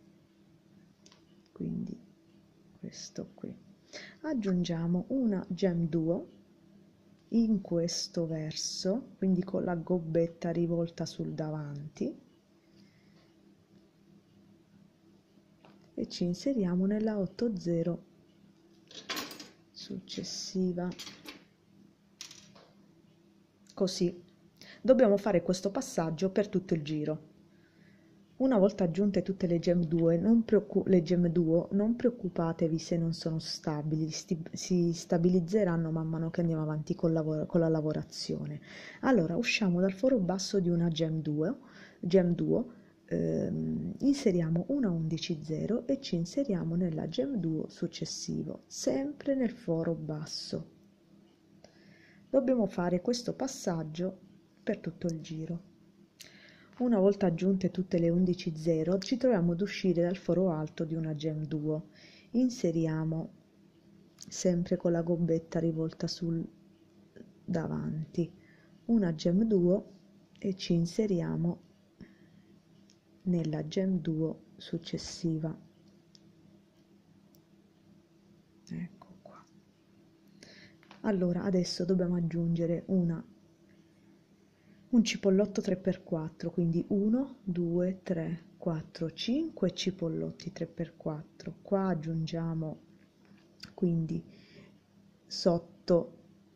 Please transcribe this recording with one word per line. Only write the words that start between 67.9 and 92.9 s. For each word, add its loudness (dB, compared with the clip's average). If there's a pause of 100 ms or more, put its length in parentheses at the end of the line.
una 4
gem 4
duo 4 (460)
e -2
ci 0
inseriamo 2 (1600)
nella 0
gem 0
duo -2 (120)
successiva. -6 (3250)
Ecco -12
qua. -20 (1600)
Allora, 0
adesso 0
dobbiamo 2
aggiungere 0
una, 2 (1700)
un 8
cipollotto 2
tre 0
per -2
quattro, -6
quindi 2
uno, 2
due, 0
tre, -4 (100)
quattro, -4
cinque -2
cipollotti -4
tre -6
per -8
quattro. -10
Qua 0
aggiungiamo, -2 (920)